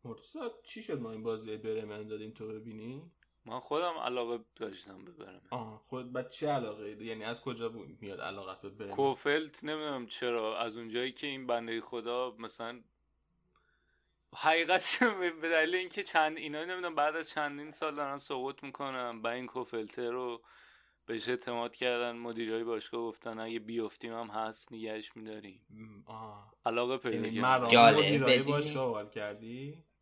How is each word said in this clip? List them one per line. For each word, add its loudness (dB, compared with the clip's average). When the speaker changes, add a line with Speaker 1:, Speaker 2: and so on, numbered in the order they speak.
Speaker 1:
مرتضی -12
چی -14
شد -2
ما -6
این -8
بازی -4
برمن -4
دادیم -8
تو -10
ببینی؟ -10
Speaker 2:
من -6
خودم 0
علاقه -2
داشتم -10
به -18
برمن. -18
Speaker 1:
آه، -6
خود -8
بعد -2
چه -4
علاقه -2
ای؟ -10
یعنی -6
از -6
کجا -4
بود -12
میاد -10
علاقت -8
به -10
برمن؟ -10
Speaker 2:
کوفلت 0
نمی‌دونم -4
چرا 0
از -2
اونجایی -2
که -8
این -6
بنده 0
خدا -4
مثلاً -10
حقیقتش 4
<laughs> 4
به 0
دلیل 4
اینکه -4
چند، 4
اینا -6
نمی‌دونم -4
بعد 4
از -4
چندین -4
سال -4
دارن -2
سقوط -6
می‌کنن، -6
بعد 0
این -6
کوفلته -4
رو -4
بهش -4
اعتماد -2
کردن، 0
مدیرای -2
باشگاه -4
گفتن -6
اگه -4
بیافتیم -4
هم -6
هست -6
نگهش -8
می‌داریم. -12
Speaker 1:
م، -18
آه. -14
Speaker 2:
علاقه 2
پیدا 0
Speaker 1:
یعنی 0
Speaker 2:
کردن. 2
Speaker 1:
مرام 6
Speaker 3:
جالبه 12
Speaker 1:
مدیرای 8
Speaker 3:
بدونی 2
Speaker 1:
باشگاه 2
حال -4
کردی؟ -8